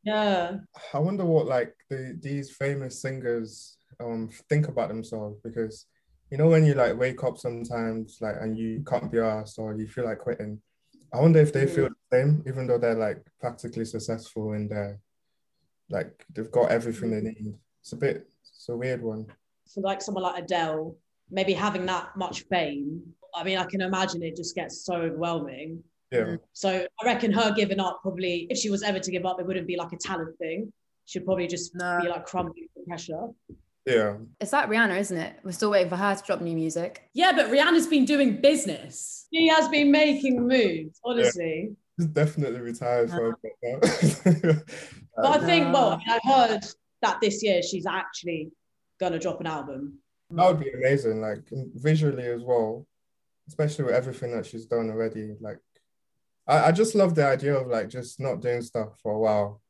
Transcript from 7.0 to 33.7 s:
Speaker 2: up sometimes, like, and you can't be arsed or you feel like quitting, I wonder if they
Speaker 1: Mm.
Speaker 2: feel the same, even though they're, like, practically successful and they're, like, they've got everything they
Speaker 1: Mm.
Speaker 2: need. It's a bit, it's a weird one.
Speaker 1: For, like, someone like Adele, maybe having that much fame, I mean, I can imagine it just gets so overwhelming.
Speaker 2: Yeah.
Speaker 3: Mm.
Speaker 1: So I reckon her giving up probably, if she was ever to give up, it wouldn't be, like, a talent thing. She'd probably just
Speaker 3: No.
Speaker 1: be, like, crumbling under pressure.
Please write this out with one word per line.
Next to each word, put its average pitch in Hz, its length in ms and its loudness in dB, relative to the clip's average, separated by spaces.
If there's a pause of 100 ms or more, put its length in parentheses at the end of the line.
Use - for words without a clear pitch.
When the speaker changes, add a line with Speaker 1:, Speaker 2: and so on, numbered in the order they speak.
Speaker 2:
up 123 120 -4
sometimes, 117 840 -6
like, 107 180 -4
and 110 180 -6
you 113 300 -6
can't 113 240 -2
be 117 60 0
arsed 110 420 -2
or 107 160 -6
you 107 120 -6
feel 120 180 -6
like 110 140 -6
quitting, 107 420 -8 (520)
I 117 60 -2
wonder 160 220 8
if 147 100 6
they 135 140 2
Speaker 1:
Mm. 139 100 0
Speaker 2:
feel 135 140 2
the - 280 0
same, 147 300 4
even 131 200 -6
though 123 100 2
they're, 117 180 2
like, 107 260 -2 (200)
practically 120 440 -6
successful 110 680 -6
and 104 160 -4
they're, 101 280 -6 (920)
like, - 440 -6
they've 113 180 -8
got 120 200 4
everything 117 400 0
they 107 80 -2
Speaker 1:
Mm. 107 40 -4 (200)
Speaker 2:
need. 107 120 -10 (260)
It's - 120 -16
a 117 40 -12
bit, - 300 -2 (160)
it's - 260 -20
a 120 60 -6
weird 123 280 -4
one. 110 240 -6 (460)
Speaker 1:
For, 202 80 -8
like, 190 200 -2
someone 190 220 -6
like 175 200 -4
Adele, 165 520 -4 (360)
maybe 190 220 0
having 196 340 -2
that 180 300 -4
much 185 260 -6
fame, 151 580 -4 (320)
I 165 100 -8
mean, 190 140 -2
I 180 80 0
can 190 160 -4
imagine 185 420 -2
it 160 120 -6
just 165 200 -10
gets - 300 -8
so 180 100 -2
overwhelming. 160 880 -4 (280)
Speaker 2:
Yeah. 123 100 2
Speaker 3:
Mm. 165 180 -4 (140)
Speaker 1:
So 185 340 -2 (140)
I 226 40 -4
reckon 233 280 2
her 214 200 2
giving 202 260 0
up 185 220 -2
probably, 175 480 -4
if 254 80 -4
she 214 120 -2
was 196 140 -2
ever 196 160 -2
to 185 120 -8
give 180 140 -4
up, 185 140 -4
it 180 60 -4
wouldn't 180 220 -4
be, 175 80 -4
like, 170 180 -6
a 170 40 -12
talent 165 400 -8
thing. 220 340 -6 (340)
She'd - 200 -10
probably 180 220 0
just 175 280 -8
Speaker 3:
No. 175 260 -2
Speaker 1:
be, 175 60 0
like, 175 180 -6
crumbling 175 500 -6
under 180 120 -18
pressure. 170 400 -10 (580)